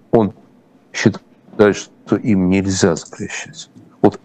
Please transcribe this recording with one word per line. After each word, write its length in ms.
он 220
считает, 840
что 400
им 340
нельзя 440
запрещать. 760
Вот 220